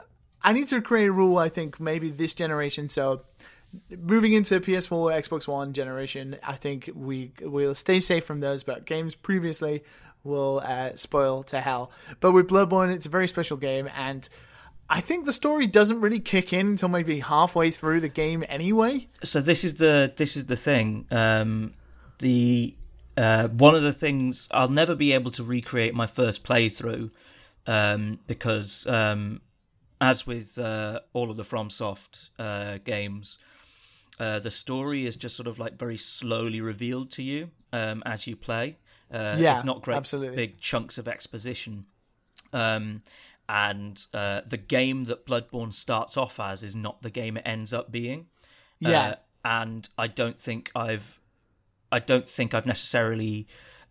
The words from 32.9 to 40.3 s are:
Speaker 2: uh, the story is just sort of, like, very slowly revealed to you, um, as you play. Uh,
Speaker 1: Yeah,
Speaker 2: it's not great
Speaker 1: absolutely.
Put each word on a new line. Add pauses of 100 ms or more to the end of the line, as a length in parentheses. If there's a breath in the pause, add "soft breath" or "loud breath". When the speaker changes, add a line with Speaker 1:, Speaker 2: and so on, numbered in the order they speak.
Speaker 2:
uh,
the
story
is
just
sort
of,
like,
very
slowly
revealed
to
you, (240)
um,
as
you
play. (340 soft breath)
Uh,
Speaker 1:
Yeah,
Speaker 2:
it's
not
great
Speaker 1:
absolutely.